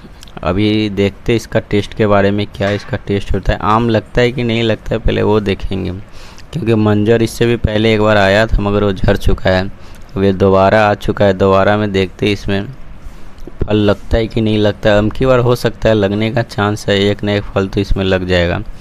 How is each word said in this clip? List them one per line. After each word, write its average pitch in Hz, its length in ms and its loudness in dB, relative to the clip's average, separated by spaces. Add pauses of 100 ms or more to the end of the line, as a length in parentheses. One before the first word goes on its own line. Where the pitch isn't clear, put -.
(420)
अभी 107 480 0
देखते 101 420 -2
हैं 117 60 2
इसका - 240 -2
टेस्ट - 320 -4
के 113 140 0
बारे 101 240 4
में, 104 160 -2
क्या 98 240 -4
इसका 101 260 -6
टेस्ट - 360 -2
होता 98 200 0
है, - 80 -4
आम 113 280 2
लगता 110 320 0
है 123 100 2
कि 123 120 -4
नहीं 117 200 0
लगता 110 300 -2
है, 113 60 -2
पहले 107 240 0
वो 104 160 2
देखेंगे। 95 520 -4 (600)
क्योंकि 113 240 0
मंजर 107 460 4
इससे 113 240 0
भी 120 120 2
पहले 110 360 2
एक 104 80 2
बार 107 160 4
आया 101 300 4
था 104 140 2
मगर 101 220 0
वो 101 100 2
झड़ 101 240 2
चुका 98 320 2
है, 92 140 2 (520)
अब 98 80 0
ये 98 100 4
दोबारा 95 480 4
आ 104 140 4
चुका 104 300 0
है। 98 100 4
दोबारा 98 420 2
में 104 140 -2
देखते 95 340 -2
हैं 104 80 0
इसमें 101 340 -4 (920)
फल 107 180 0
लगता 101 400 0
है 113 100 0
कि 117 140 -2
नहीं 107 160 0
लगता 104 320 0
है। 104 80 4
अब 107 140 2
की 131 140 -2
बार 131 140 4
हो 123 180 2
सकता 110 320 -2
है 110 60 4
लगने 104 360 0
का 117 120 -2
चांस 104 440 -4
है, 101 140 2
एक 101 220 0
ना 104 100 0
एक 101 120 -2
फल 98 220 -2
तो 101 140 -2
इसमें 98 240 0
लग 92 220 0
जाएगा। 90 340 0 (200)